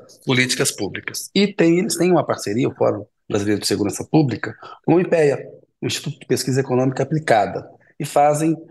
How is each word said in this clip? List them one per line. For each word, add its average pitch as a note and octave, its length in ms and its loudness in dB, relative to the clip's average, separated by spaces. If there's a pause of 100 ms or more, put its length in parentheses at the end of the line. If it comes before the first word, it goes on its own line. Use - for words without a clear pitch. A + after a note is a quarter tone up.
(260)
políticas B2+ 440 2
públicas. - 640 -8
E G3+ 120 4
tem, F3 320 4
eles - 180 -2
têm F3 160 2
uma D#3 140 2
parceria, A2+ 420 -2
o - 60 -6
Fórum A2 320 -2 (220)
Brasileiro G#2 320 0
de - 80 -6
Segurança G2 420 -2
Pública, C#3 420 0 (320)
com D3 100 2
o F3+ 60 4
ipea, D#3+ 380 2 (420)
o - 60 -4
Instituto - 320 -6
de - 80 -20
Pesquisa C3 360 0
Econômica C3 420 0
Aplicada, A2 600 -2 (320)
e D#3 80 -8
fazem D3+ 520 0 (140)